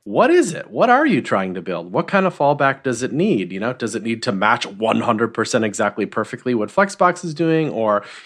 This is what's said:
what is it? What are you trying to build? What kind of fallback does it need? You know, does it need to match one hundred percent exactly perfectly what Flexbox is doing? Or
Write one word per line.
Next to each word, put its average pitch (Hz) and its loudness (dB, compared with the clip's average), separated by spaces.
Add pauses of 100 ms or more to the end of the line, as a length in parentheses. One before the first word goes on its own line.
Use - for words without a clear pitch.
what 151 2
is 320 4
it? - -12
What 160 2
are 262 6
you 180 4
trying 95 0
to 92 -8
build? 87 -6
What 151 0
kind 190 2
of 175 -2
fallback 143 0
does 123 -2
it 123 -4
need? 131 0
You 95 -8
know, 117 -4
does 113 -6
it 107 -6
need 113 -4
to - -2
match 104 2
one 104 0
hundred 113 0
percent 113 0
exactly 104 -2
perfectly 110 -4
what 104 -2
Flexbox 190 0
is 165 -6
doing? 160 2
Or 104 0 (200)